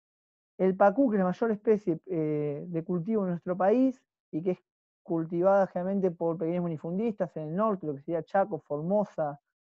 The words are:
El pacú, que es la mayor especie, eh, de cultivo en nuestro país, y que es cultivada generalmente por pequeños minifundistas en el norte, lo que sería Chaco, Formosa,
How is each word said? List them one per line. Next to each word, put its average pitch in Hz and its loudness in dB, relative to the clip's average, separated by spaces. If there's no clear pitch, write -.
El 185 2
pacú, 202 4
que 214 0
es - 2
la 190 2
mayor 226 0
especie, 208 0
eh, 151 -2
de 165 -6
cultivo 185 -2
en 185 -2
nuestro 175 -4
país, 247 2
y 156 -4
que 185 0
es 180 -4
cultivada 180 2
generalmente 185 -2
por 165 -2
pequeños 175 -2
minifundistas 175 -4
en 156 -8
el 160 -6
norte, 202 -2
lo 147 -2
que 139 -10
sería 165 -4
Chaco, 196 0
Formosa, 160 -2